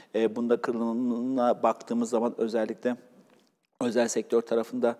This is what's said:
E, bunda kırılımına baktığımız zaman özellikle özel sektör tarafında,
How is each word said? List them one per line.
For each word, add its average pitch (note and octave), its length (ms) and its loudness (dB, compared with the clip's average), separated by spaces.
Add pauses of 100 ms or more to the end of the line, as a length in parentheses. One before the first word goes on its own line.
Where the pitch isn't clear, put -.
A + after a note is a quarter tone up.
(140)
E, A2 220 2
bunda A#2+ 240 2
kırılımına A#2+ 1040 0
baktığımız A#2 480 0
zaman A#2 280 0
özellikle A2+ 580 -2 (840)
özel A#2+ 280 2
sektör A#2 320 0
tarafında, A#2 600 0